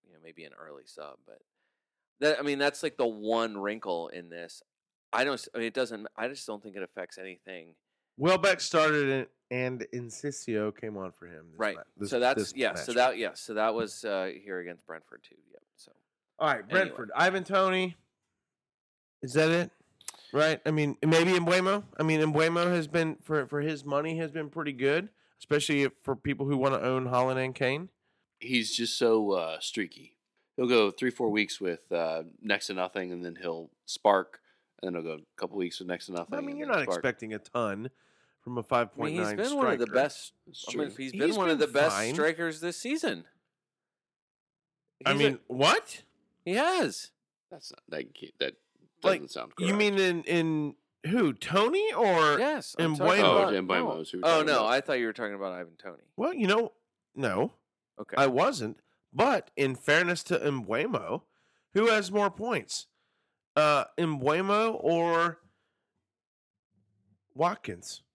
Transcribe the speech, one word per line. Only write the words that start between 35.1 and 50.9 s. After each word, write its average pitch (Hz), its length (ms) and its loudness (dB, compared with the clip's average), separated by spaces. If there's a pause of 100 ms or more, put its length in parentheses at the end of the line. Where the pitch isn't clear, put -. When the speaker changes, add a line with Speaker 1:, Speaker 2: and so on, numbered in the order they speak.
Speaker 3:
go 76 60 -16
a - 160 -20
couple 95 180 -6
weeks 90 220 -4
with 92 80 -10
next 87 180 -6
to 95 80 -12
nothing, 85 220 -6
Speaker 2:
I 285 60 -4
mean, 285 100 -8
Speaker 3:
and 285 80 -10
Speaker 2:
you're 294 80 -8
Speaker 3:
then 233 100 0
Speaker 2:
not 143 60 0
Speaker 3:
spark. 90 160 -2
Speaker 2:
expecting 110 340 -4
a 104 60 -8
ton 110 500 -6 (520)
from 123 160 -10
a 113 60 -6
five 120 300 0
point 151 220 -4
nine 175 100 0
Speaker 1:
I 104 60 -2
mean, 143 80 -4
he's 240 100 -2
been 294 80 -2
one 262 160 2
of - 60 -2
the - 80 2
Speaker 2:
striker. 135 180 2
Speaker 1:
best. - 280 -10 (140)
Speaker 3:
It's - 220 -16
Speaker 1:
I - 80 -8
mean, 147 100 -2
Speaker 3:
true. 107 100 -12
Speaker 1:
he's 135 140 -8
Speaker 2:
He's - 100 -8
Speaker 1:
been 170 140 2
one 185 140 2
of 156 100 2
Speaker 2:
been 147 80 4
Speaker 1:
the 123 60 -8
best 147 240 4
Speaker 2:
fine. 113 160 0
Speaker 1:
strikers 160 480 -2
this 170 160 -6
season. 254 480 -4 (1800)
Speaker 2:
I 139 80 4
Speaker 1:
He's 143 80 2
a - 20 6
Speaker 2:
mean, 135 240 4
what? 147 560 2 (420)
Speaker 1:
He 175 80 -2
has. 285 580 0 (400)
Speaker 3:
That's 156 200 -18
not, - 180 -20
that 71 240 -8
can't, 78 260 -18
that 67 140 -2 (500)
Speaker 2:
Like, 185 180 4
Speaker 3:
doesn't - 100 -14
sound - 280 -10
Speaker 2:
you 180 80 0
Speaker 3:
correct. 202 120 2
Speaker 2:
mean 202 200 4
in, 180 240 2
in 160 520 0 (340)